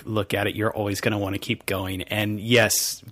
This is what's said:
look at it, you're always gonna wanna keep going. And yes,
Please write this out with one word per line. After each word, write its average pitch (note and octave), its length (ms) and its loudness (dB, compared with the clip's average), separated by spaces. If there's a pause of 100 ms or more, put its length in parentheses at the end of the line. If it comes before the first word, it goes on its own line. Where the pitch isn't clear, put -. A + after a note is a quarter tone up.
look G#2+ 280 -2
at G2+ 140 0
it, G2 100 -2
you're G#2 180 0
always G2+ 280 -2
gonna G#2+ 160 0
wanna G2 200 -2
keep - 280 -6
going. F#2+ 380 -2
And G#2 360 -2
yes, A2+ 720 4